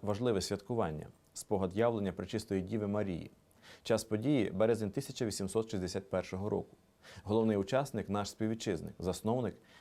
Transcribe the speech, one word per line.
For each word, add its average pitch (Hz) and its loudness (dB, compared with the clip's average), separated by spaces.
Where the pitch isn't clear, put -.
важливе 104 2
святкування — 92 -2
спогад 95 -2
явлення 107 2
Пречистої 98 -2
Діви 104 -2
Марії. 98 -2
Час 110 2
події — 117 2
березень 107 4
тисяча - -4
вісімсот 104 -2
шістдесят 92 -4
першого 95 -2
року. 95 -2
Головний 110 4
учасник — 117 0
наш 101 0
співвітчизник, 110 -2
засновник 101 0